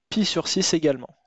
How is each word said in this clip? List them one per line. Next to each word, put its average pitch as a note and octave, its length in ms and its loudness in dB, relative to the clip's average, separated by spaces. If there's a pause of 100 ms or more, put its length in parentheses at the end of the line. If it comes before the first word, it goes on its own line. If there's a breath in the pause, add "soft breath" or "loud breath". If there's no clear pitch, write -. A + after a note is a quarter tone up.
pi G#3+ 160 0
sur - 240 -2
six - 240 0
également. D3 440 0 (100)